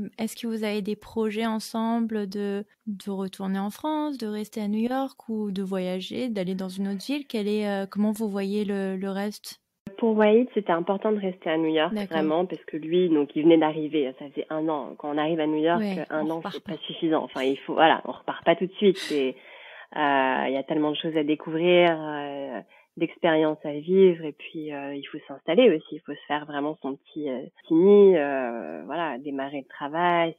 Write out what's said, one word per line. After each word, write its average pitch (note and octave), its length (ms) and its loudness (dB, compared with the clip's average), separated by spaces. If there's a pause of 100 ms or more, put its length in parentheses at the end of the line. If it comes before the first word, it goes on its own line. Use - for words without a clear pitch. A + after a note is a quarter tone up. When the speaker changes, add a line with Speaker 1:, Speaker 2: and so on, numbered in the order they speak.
(180)
Speaker 1:
est-ce A3 200 -6
que A#3 100 -8
vous A3 160 -4
avez G#3 180 -2
des G#3 140 -4
projets A3 500 -4
ensemble A3+ 840 -2
de, G3+ 340 -4 (240)
de G3+ 240 -8
retourner F#3+ 480 -4
en G3+ 100 -4
France, D4+ 480 -4
de A3+ 80 -8
rester G#3+ 360 -6
à G#3 80 -2
New G#3+ 100 0 (100)
York C4 380 -4
ou G#3+ 240 -4
de F#3+ 100 -4
voyager, F#3+ 680 -4
d'aller F#3+ 260 -4
dans F#3 140 -6
une F#3+ 180 -4
autre G3 180 -6
ville ? C#4+ 220 -4
Quel G#3 220 -4
est, G#3 180 0
euh, G3 240 -2
comment G#3 220 0
vous G#3+ 160 -4
voyez G3 340 -2
le, G3 320 -2
le G3 140 -4
reste ? G3+ 500 -8 (380)
Speaker 2:
Pour A3+ 180 2
Wade, G#3+ 380 6
c'était G3+ 180 0
important G3 400 0
de G#3+ 80 0
rester F#3 300 -6
à D#3+ 80 0
New D#3+ 180 2
York, D#3+ 180 2
Speaker 1:
D'accord. G3 260 -4
Speaker 2:
vraiment, D#3 260 2
parce E3 180 -10
que - 140 -10
lui, E3+ 320 2
donc, D3 260 2
il D3+ 80 -2
venait E3 140 10
d'arriver, D#3 600 0
ça C#3+ 120 -14
faisait C#3 200 -10
un D#3 200 -4
an. C3 280 -4
Quand D3 160 -8
on D3 40 -2
arrive D#3 240 0
à D3+ 60 0
New D#3 140 0
York, E3+ 200 2
Speaker 1:
Ouais, F#3+ 280 -4
Speaker 2:
un D#3 160 -4
Speaker 1:
on D#3 40 -4
Speaker 2:
an, E3 80 -4
Speaker 1:
repart - 180 -10
Speaker 2:
c'est - 80 -12
Speaker 1:
pas. - 140 -10
Speaker 2:
pas - 100 -14
suffisant. D#3 340 -2
Enfin, C3 220 -6
il C3+ 140 0
faut, - 160 -10
voilà, D3 320 4
on C3 80 -10
repart - 320 -8
pas A3 100 4
tout F#3+ 100 -4
de F3+ 100 -6
suite. F#3+ 220 4
C'est, C3+ 380 -2 (600)
euh, C#3 500 2
il C3 60 -2
y C3+ 40 -2
a C3+ 60 -4
tellement D3+ 280 0
de D3 40 -4
choses D#3+ 220 -2
à D3+ 80 2
découvrir, E3 760 4
euh, C#3+ 600 -8 (360)
d'expériences D#3+ 680 0
à D3+ 80 -6
vivre, E3 540 4
et D3 80 -8
puis, D3+ 400 -12
euh, C#3 200 -8
il C#3 120 -10
faut D3+ 200 -12
s'installer F3+ 480 4
aussi, D#3 120 -2 (100)
il D3+ 60 -12
faut - 100 -12
se C#3+ 160 -12
faire D3 180 -4
vraiment D3 360 -4
son C#3 160 -6
petit, D3 320 -10
euh, B2+ 140 -6 (200)
petit - 100 -2
nid, G3 440 8
euh, A#2 680 -2
voilà, D3+ 300 -4
démarrer C#3 440 -8
le - 120 -14
travail, E3 640 0